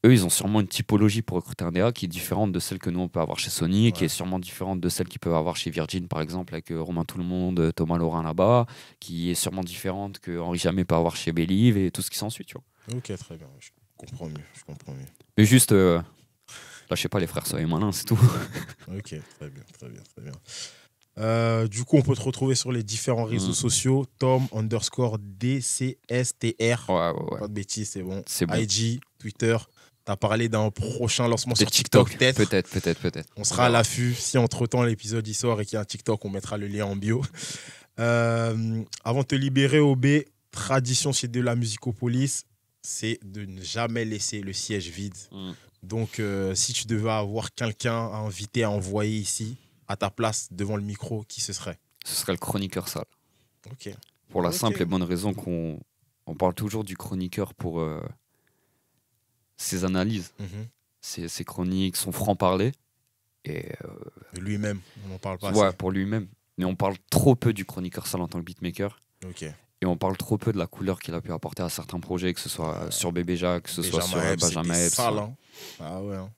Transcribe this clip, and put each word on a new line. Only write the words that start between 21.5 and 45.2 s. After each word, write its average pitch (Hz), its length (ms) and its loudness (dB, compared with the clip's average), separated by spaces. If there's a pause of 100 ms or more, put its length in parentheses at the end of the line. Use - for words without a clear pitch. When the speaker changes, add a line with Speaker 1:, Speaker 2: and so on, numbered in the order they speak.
Speaker 2:
du 107 160 -4
coup, 156 140 4
on 139 60 8
peut 135 120 4
te - 80 -4
retrouver 135 320 0
sur 123 160 -2
les 120 140 -2
différents 113 400 0
réseaux 110 260 0
Speaker 1:
Hmm. - 40 0
Speaker 2:
sociaux, 131 520 2 (140)
Tom 131 340 4
underscore 110 640 0
D 104 420 -2
C 131 380 -4 (100)
S 123 300 0
T 120 220 0
R. 117 280 2
Speaker 1:
Ouais, 95 60 2
ouais, 85 380 0
ouais. - 80 -6
Speaker 2:
Pas 104 80 -6
de 104 40 -8
bêtises, 104 380 -6
c'est 98 140 -8
bon. 92 240 -6
Speaker 1:
C'est - 180 0
bon. 85 80 0
Speaker 2:
I 113 140 0
G, 113 320 2 (180)
Twitter. 113 380 0 (480)
T'as 101 120 -2
parlé 113 320 2
d'un 107 220 2
prochain 117 580 0
lancement 117 240 0
Speaker 1:
Peut-être 110 160 4
Speaker 2:
sur - 140 2
TikTok, 123 260 8
Speaker 1:
TikTok, - 100 -10 (160)
Speaker 2:
peut-être. 107 140 4
Speaker 1:
peut-être, 95 220 2
peut-être, 85 280 0
peut-être. 80 380 -4
Speaker 2:
On 104 80 -10
sera 120 200 4
à 123 40 8
Speaker 1:
Voilà. 117 120 6
Speaker 2:
l'affût. 120 340 0
Si - 240 0
entre-temps 123 440 2
l'épisode 110 460 -2
il 107 60 -6
sort 117 260 0
et 104 60 -2
qu'il - 80 -8
y - 20 0
a 104 60 0
un - 20 -4
TikTok, - 400 -4
on 101 60 -4
mettra 98 260 -6
le 101 100 -4
lien 101 200 -2
en 98 100 -4
bio. 107 240 0 (800)
Euh, 117 840 2 (220)
avant 123 160 2
de 131 60 0
te - 80 0
libérer, 139 460 4
O 139 160 6
B, 139 260 4 (280)
tradition 131 600 0
chez 127 160 -2
De 120 140 -2
La 120 140 2
Musicopolis, 120 880 -2 (360)
c'est - 420 -6
de 101 220 -12
ne 95 180 -12
jamais 117 440 -2
laisser 107 340 -4
le 98 140 -8
siège 95 340 -4
vide. 92 280 -8 (140)